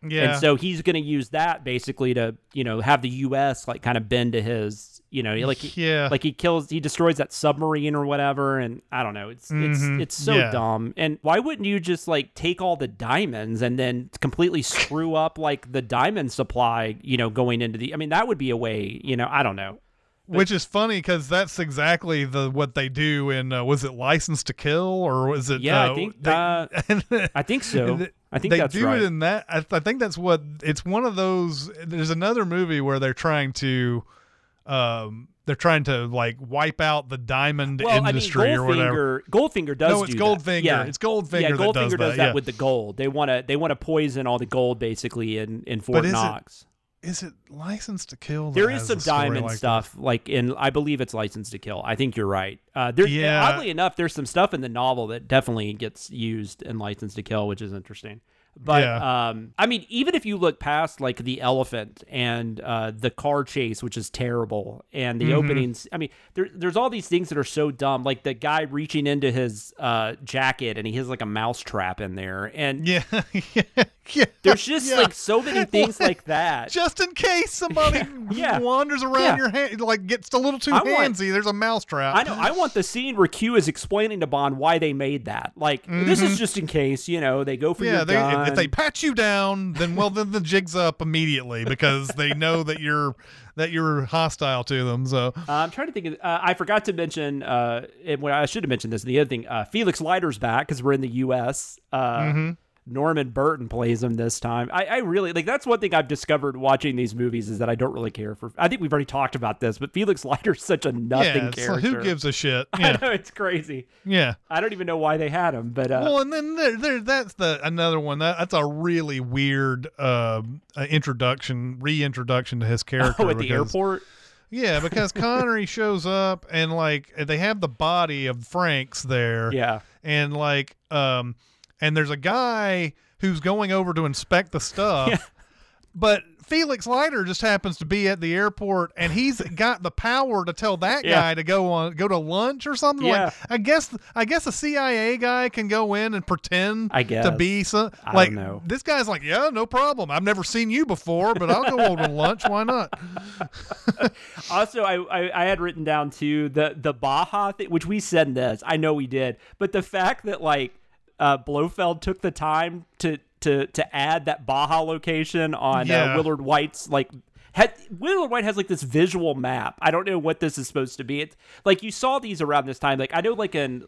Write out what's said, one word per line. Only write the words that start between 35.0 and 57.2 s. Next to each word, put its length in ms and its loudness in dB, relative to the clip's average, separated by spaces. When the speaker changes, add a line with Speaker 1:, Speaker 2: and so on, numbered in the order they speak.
Speaker 1:
they're 100 -2
trying 300 4
to, 200 0
like, 340 -2
wipe 400 -2
out 300 0
the 80 -8
diamond 680 -2
Speaker 2:
Well, 100 2
I 60 6
mean, 100 2
Speaker 1:
industry 440 2
or 100 2
whatever. 680 2
Speaker 2:
Goldfinger, 180 4
Goldfinger 40 -8
does 140 4
Speaker 1:
No, 120 4
it's 100 -4
Speaker 2:
do 60 -2
that. 40 2
Speaker 1:
Goldfinger. 400 2
Speaker 2:
Yeah. 200 4
Speaker 1:
It's 140 -8
Goldfinger 440 0
Speaker 2:
Yeah, 100 4
Speaker 1:
that 80 2
Speaker 2:
Goldfinger 140 4
Speaker 1:
does 180 2
Speaker 2:
does 80 0
Speaker 1:
that, 60 -2
Speaker 2:
that 100 4
Speaker 1:
yeah. 60 2
Speaker 2:
with 120 0
the 60 -6
gold. 460 0
They 100 0
wanna, 380 0
they 100 0
wanna 200 0
poison 520 0
all 100 2
the 80 -2
gold 340 2
basically 600 -4
in, 260 -8
in 160 -4
Fort 160 2
Speaker 1:
But 80 4
is 60 2
it, 20 2
Speaker 2:
Knox. 520 -2
Speaker 1:
is 220 -8
it 100 -14
License 580 -10
to 100 -16
Kill 340 -6
that 80 -2
Speaker 2:
There 100 6
is 120 -4
Speaker 1:
has 60 -6
Speaker 2:
some 120 0
Speaker 1:
a 20 -8
story 160 2
Speaker 2:
diamond 180 -2
Speaker 1:
like 100 -6
Speaker 2:
stuff, 360 0
Speaker 1:
that? 80 -16
Speaker 2:
like, 280 0
in, 260 0
I 140 0
believe 320 0
it's 120 -6
License 360 -6
to 100 -14
Kill. 240 -8
I 120 -2
think 200 0
you're 120 0
right. 320 -2
Uh, 160 0
there, 160 6
Speaker 1:
Yeah. 420 2
Speaker 2:
oddly 220 -2
enough, 240 0
there's 180 0
some 140 -6
stuff 260 2
in 80 -4
the 80 -6
novel 380 0
that 200 -10
definitely 460 0
gets 380 -10
used 500 -6
in 160 -8
License 380 -8
to 80 -10